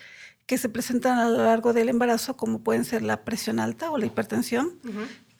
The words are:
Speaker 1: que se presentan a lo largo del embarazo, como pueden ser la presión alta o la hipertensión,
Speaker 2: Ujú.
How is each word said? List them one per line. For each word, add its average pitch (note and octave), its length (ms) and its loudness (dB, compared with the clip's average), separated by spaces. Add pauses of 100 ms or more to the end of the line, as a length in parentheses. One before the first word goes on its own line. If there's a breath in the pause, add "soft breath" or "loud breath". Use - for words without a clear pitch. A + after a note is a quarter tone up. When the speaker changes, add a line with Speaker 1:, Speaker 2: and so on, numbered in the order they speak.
(460 loud breath)
Speaker 1:
que B3+ 120 0
se B3 100 -2
presentan B3 480 0
a A#3 120 4
lo A3+ 160 2
largo A3+ 280 4
del A#3 160 4
embarazo, A#3+ 480 0
como A3+ 280 -4
pueden A3+ 200 2
ser A3+ 180 -4
la G#3+ 220 -2
presión A3 360 -4
alta A#3 320 -4
o D4 60 -2
la G#3 80 0
hipertensión, A#3+ 760 -2
Speaker 2:
Ujú. G#3+ 200 -8 (380 loud breath)